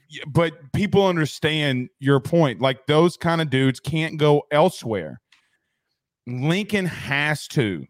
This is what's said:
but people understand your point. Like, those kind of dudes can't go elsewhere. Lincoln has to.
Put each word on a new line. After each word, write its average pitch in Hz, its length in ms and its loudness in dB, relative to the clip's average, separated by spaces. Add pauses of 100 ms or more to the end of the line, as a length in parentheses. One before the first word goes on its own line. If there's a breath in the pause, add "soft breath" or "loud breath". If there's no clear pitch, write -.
(260)
but 156 480 -2
people 196 320 2
understand 151 840 0 (100)
your 139 200 4
point. 147 400 2
Like, 135 280 -2
those 160 300 4
kind 165 220 -2
of 156 120 -2
dudes 131 280 2
can't 160 380 -6
go 147 320 4
elsewhere. 113 720 -2 (1040)
Lincoln 175 640 -2
has 143 600 -4
to. 98 400 -2